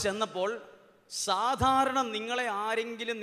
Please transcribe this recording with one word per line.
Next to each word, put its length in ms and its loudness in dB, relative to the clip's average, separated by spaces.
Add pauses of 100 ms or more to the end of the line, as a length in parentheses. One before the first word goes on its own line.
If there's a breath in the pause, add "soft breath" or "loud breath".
ചെന്നപ്പോൾ, 460 -2 (600)
സാധാരണ 880 2 (160)
നിങ്ങളെ 300 -2 (200)
ആരെങ്കിലും, 580 -2